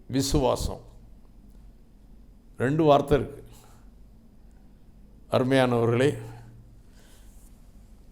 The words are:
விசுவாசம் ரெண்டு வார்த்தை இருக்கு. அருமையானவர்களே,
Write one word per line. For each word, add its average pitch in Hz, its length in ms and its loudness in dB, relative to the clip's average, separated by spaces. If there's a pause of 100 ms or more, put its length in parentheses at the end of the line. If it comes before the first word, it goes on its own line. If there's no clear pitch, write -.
விசுவாசம் 127 800 -2 (1700)
ரெண்டு 143 260 0
வார்த்தை 147 340 4
இருக்கு. - 260 -6 (1900)
அருமையானவர்களே, 123 840 2 (1900)